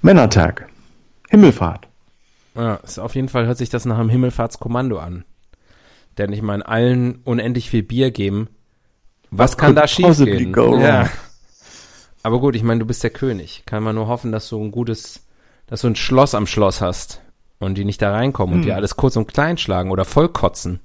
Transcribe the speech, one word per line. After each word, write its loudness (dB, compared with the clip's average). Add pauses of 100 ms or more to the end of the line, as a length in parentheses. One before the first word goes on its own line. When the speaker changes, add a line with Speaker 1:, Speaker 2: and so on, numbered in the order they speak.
Speaker 1:
Männertag. 4 (600)
Himmelfahrt. 6 (680)
Speaker 2:
Ja, -4
ist -16
auf -10
jeden -4
Fall 0
hört -2
sich -6
das -6
nach -2
einem 0
Himmelfahrtskommando -2
an. -12 (920)
Denn -4
ich -6
meine, -4
allen 0
unendlich -4
viel 0
Bier 0
geben, -4 (800)
was 2
Speaker 1:
What -10
Speaker 2:
kann 6
da 6
Speaker 1:
could 0
possibly 6
Speaker 2:
schiefgehen? -2
Speaker 1:
go 4
wrong? 4
Speaker 2:
Ja. 4 (1120)
Aber 0
gut, 0
ich -2
meine, 0
du -4
bist -6
der 0
König. -8
Kann -6
man -4
nur -4
hoffen, -6
dass -6
du -8
ein -8
gutes, -8 (460)
dass -8
du 0
ein 0
Schloss 2
am -2
Schloss 0
hast -6 (400)
und -6
die -6
nicht -4
da 0
reinkommen -2
und 2
Speaker 1:
Hm. -2
Speaker 2:
dir -2
alles -4
kurz 0
und -2
klein -2
schlagen -4
oder -2
vollkotzen. -2